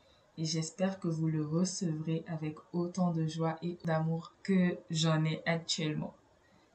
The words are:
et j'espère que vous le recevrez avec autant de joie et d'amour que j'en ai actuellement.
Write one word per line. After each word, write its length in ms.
et 40
j'espère 560
que 80
vous 200
le 160
recevrez 800
avec 300
autant 380
de 160
joie 360
et 220
d'amour 480
que 360
j'en 340
ai 200
actuellement. 680